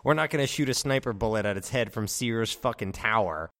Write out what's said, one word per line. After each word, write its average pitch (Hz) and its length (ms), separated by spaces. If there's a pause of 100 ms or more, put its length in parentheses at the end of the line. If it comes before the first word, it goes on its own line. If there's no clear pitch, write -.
we're 143 100
not 156 160
gonna 143 160
shoot 139 220
a 127 60
sniper 131 380
bullet 107 320
at 101 120
its 95 140
head 117 220
from 110 140
Sears 113 460
fucking 110 400
tower. 90 680